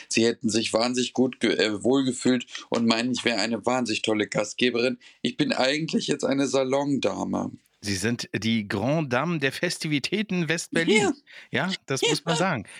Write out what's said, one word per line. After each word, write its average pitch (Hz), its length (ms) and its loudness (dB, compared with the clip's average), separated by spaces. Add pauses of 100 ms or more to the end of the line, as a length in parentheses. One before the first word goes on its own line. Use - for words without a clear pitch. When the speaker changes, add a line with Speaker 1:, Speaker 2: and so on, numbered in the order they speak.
Speaker 1:
sie 113 160 2
hätten 113 260 2
sich 107 220 0
wahnsinnig 123 420 0
gut 127 260 0
ge-, 98 160 2
äh, 95 280 0
wohlgefühlt 127 640 2 (240)
und 117 160 0
meinen, 117 280 2
ich - 120 -2
wäre 117 140 2
eine 110 260 -2
wahnsinnig 123 380 0
tolle 107 240 2
Gastgeberin. 120 720 0 (240)
Ich 123 120 -2
bin 139 160 0
eigentlich 139 540 0
jetzt 143 200 -2
eine 139 200 2
Salondame. 120 1040 0 (300)
Speaker 2:
Sie 101 160 -4
sind 110 380 -2
die 113 340 0
Grande 135 420 0
Dame 151 280 0
der 135 140 0
Festivitäten 175 1000 -2
West-Berlin. 170 640 2 (380)
Speaker 1:
Ja. 135 160 0
Speaker 2:
Ja, 190 40 -2 (140)
das 135 160 -2
Speaker 1:
Ja. 233 80 4
Speaker 2:
muss - 160 0
man 170 100 2
sagen. 160 300 0 (140)